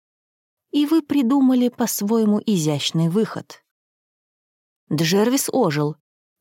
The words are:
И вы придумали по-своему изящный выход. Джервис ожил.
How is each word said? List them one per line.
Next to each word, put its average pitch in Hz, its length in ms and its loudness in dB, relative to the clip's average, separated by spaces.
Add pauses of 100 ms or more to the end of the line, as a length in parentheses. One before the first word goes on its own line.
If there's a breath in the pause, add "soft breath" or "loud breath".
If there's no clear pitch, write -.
(720)
И 285 140 0
вы 311 160 2
придумали 262 640 2
по-своему 214 760 0
изящный 160 680 0
выход. - 520 -6 (1300)
Джервис 196 600 0
ожил. 151 460 -2 (440)